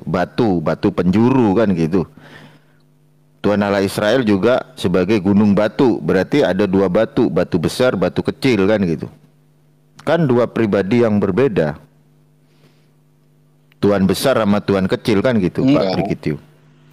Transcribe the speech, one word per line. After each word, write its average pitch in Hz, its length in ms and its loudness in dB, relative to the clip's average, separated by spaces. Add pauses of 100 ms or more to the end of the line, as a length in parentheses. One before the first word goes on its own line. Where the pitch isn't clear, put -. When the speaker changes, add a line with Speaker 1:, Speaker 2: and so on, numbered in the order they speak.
Speaker 1:
batu, 90 560 -2
batu 82 320 -2
penjuru, 107 640 2
kan 107 160 0
gitu. 82 320 0 (1400)
Tuhan 101 220 0
Allah 101 180 0
Israel 107 480 0
juga 104 480 0
sebagai 95 460 0
gunung 101 320 2
batu, 107 500 0
berarti 95 400 0
ada 92 220 0
dua 95 260 0
batu, 110 380 0
batu - 260 -2
besar, 92 400 0
batu 90 260 -2
kecil, 101 460 0
kan 107 160 0
gitu. 82 240 -4 (960)
Kan 160 260 0
dua 120 180 2
pribadi 107 540 0
yang 113 160 2
berbeda. 95 640 0 (2000)
Tuhan 190 260 2
besar 95 320 0
sama 104 240 0
Tuhan 95 260 -2
kecil, 107 360 -2
kan 123 160 0
gitu, 87 260 -2
Pak 131 60 2
Speaker 2:
Enggak. 98 260 0
Speaker 1:
Brigitio. 82 400 -4 (580)